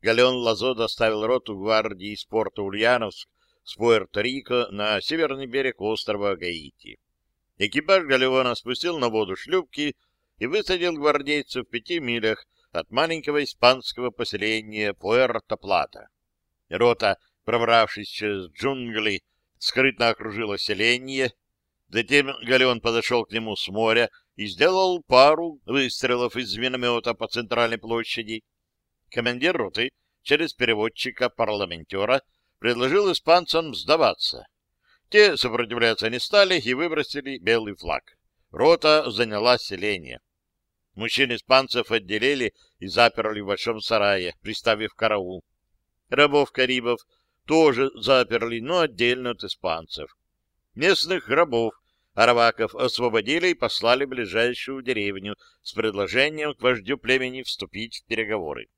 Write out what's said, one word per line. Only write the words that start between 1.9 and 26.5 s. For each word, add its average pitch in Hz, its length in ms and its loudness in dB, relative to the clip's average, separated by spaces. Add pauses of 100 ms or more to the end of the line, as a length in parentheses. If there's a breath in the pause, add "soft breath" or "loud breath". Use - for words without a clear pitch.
из - 120 -12
порта 107 380 -4
Ульяновск 107 680 0 (360)
с - 120 -18
Пуэрто-Рико 117 920 0
на 104 300 -2
северный 139 460 -4
берег 131 340 -4
острова 101 560 -2
Гаити. 80 640 -12 (580)
Экипаж 151 460 2
галеона 131 500 2
спустил 151 440 -6
на 120 100 0
воду 107 260 0
шлюпки 147 600 -4 (420)
и 107 80 -4
высадил 180 460 -2
гвардейцев 143 720 0
в - 40 -20
пяти 170 280 -6
милях 117 480 -2 (240)
от 82 220 -6
маленького 147 500 -2
испанского 123 680 2
поселения 107 840 -4
Пуэрто-Плата. 104 1120 -2 (600)
Рота, 110 500 0 (260)
пробравшись 117 640 2
через 98 420 -6
джунгли, 110 720 -4 (360)
скрытно 131 520 0
окружила 104 480 -6
селение. 123 720 -2 (560)
Затем 135 420 0 (120)
галеон 127 380 2
подошёл 117 440 0
к - 80 -14
нему 110 240 -4
с - 120 -8
моря 113 420 2 (260 soft breath)
и 104 100 -8
сделал 180 560 2
пару 151 640 6
выстрелов 123 720 0
из 107 200 -6